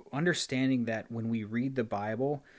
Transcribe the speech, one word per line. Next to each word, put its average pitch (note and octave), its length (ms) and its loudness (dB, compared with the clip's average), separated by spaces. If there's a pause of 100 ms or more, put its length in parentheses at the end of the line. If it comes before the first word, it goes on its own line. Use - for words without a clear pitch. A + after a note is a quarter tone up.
(120)
understanding C3 720 2
that A2+ 260 -2
when A2+ 180 -4
we A2+ 160 0
read A#2+ 300 -2
the B2+ 100 2
Bible, A2 600 -2 (140)